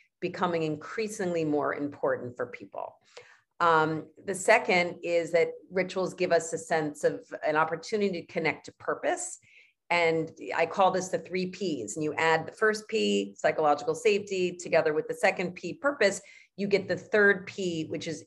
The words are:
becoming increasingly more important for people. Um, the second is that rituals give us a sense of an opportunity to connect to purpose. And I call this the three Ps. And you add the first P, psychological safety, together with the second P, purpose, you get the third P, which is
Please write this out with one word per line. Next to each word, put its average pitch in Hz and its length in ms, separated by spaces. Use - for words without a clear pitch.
becoming 180 440
increasingly 175 840
more 147 300
important 135 600
for 123 120
people. - 480
Um, 160 460
the 196 120
second 180 640
is 170 300
that 165 180
rituals 180 420
give 170 180
us 165 220
a 160 60
sense 156 440
of 147 180
an 156 100
opportunity 165 680
to - 100
connect 160 360
to - 60
purpose. - 680
And 165 400
I 165 120
call 185 240
this 180 180
the 175 80
three 180 300
Ps. 160 480
And 156 80
you 151 160
add 160 260
the - 60
first 214 360
P, 202 480
psychological 156 600
safety, 196 600
together 160 380
with 156 140
the 156 80
second 185 400
P, 170 180
purpose, 202 480
you 202 120
get 190 200
the 180 80
third 202 520
P, 165 420
which 160 180
is 160 200